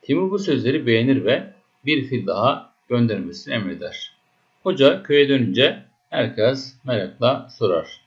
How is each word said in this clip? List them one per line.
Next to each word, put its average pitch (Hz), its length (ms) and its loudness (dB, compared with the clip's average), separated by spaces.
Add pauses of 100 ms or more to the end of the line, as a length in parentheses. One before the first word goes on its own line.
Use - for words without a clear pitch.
Timur 180 300 -2
bu 202 80 -2
sözleri 135 480 -2
beğenir 117 380 2
ve 127 280 -2 (320)
bir 143 220 -2
fil 107 200 -6
daha 104 460 -2 (160)
göndermesini 117 640 -2
emreder. - 640 -8 (480)
Hoca 143 400 4
köye 143 260 4
dönünce 127 560 2 (240)
herkes 131 760 -2
merakla 123 760 -2
sorar. 90 500 -2